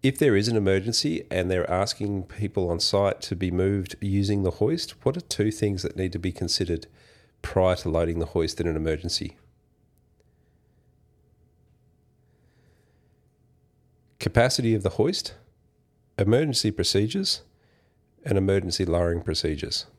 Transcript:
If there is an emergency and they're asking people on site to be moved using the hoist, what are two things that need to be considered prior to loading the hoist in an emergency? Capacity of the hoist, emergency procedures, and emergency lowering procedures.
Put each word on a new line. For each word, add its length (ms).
If 180
there 160
is 140
an 80
emergency 720
and 180
they're 220
asking 540
people 440
on 120
site 400
to 160
be 160
moved 480
using 420
the 80
hoist, 540
what 120
are 40
two 320
things 320
that 120
need 140
to 80
be 140
considered 560
prior 360
to 120
loading 300
the 80
hoist 340
in 60
an 80
emergency? 600
Capacity 560
of 80
the 80
hoist, 440
emergency 540
procedures, 680
and 120
emergency 480
lowering 380
procedures. 640